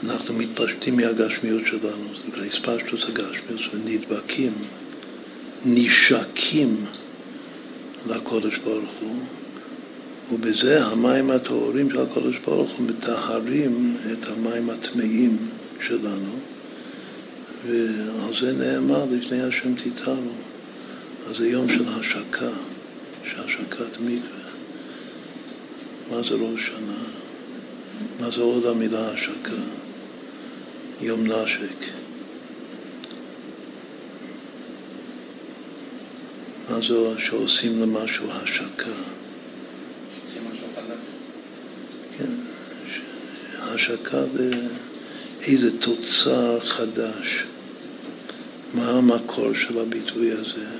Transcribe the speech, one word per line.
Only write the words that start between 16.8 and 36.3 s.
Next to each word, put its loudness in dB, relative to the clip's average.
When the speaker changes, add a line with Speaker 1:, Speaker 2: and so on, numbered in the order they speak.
Speaker 1:
ועל 2
זה 2
נאמר, 4
"לפני 2
השם 2
תטהרו". -2
אז -6
זה 4
יום 4
של 6
השקה, -2
של -8
השקת -4
מקווה. -2
מה 0
זה 2
ראש 0
שנה? -6
מה -2
זה 0
עוד 6
המילה 2
השקה? -4
יום 2
נשק. 0